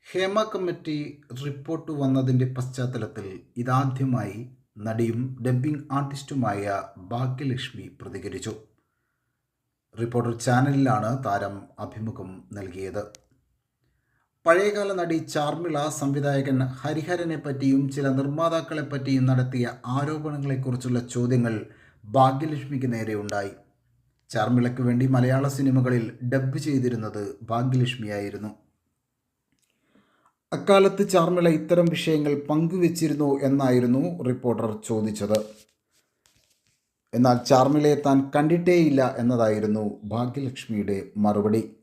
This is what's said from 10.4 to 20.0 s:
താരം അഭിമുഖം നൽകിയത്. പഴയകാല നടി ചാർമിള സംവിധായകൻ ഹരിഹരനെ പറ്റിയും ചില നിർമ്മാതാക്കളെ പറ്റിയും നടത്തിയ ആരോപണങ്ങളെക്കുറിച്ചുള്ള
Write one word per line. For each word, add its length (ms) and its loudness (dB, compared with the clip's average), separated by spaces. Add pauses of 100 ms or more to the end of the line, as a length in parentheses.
താരം 300 -2 (240)
അഭിമുഖം 500 -10 (240)
നൽകിയത്. 500 -10 (1400)
പഴയകാല 480 4
നടി 240 -2
ചാർമിള 600 -4 (220)
സംവിധായകൻ 600 0 (220)
ഹരിഹരനെ 560 -4
പറ്റിയും 520 0
ചില 180 -2
നിർമ്മാതാക്കളെ 720 0
പറ്റിയും 440 0
നടത്തിയ 600 0
ആരോപണങ്ങളെക്കുറിച്ചുള്ള 1200 -4